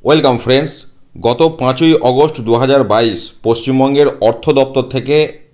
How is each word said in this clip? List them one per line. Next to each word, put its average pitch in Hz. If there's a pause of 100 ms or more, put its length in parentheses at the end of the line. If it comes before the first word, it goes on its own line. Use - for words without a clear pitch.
ওয়েলকাম 143 (100)
ফ্রেন্ডস, 139 (540)
গত 123 (200)
পাঁচই 131 (160)
অগস্ট 151 (100)
দু 117
হাজার 135 (100)
বাইশ 110 (260)
পশ্চিমবঙ্গের 131 (200)
অর্থ 113 (140)
দপ্তর 135 (100)
থেকে 135 (380)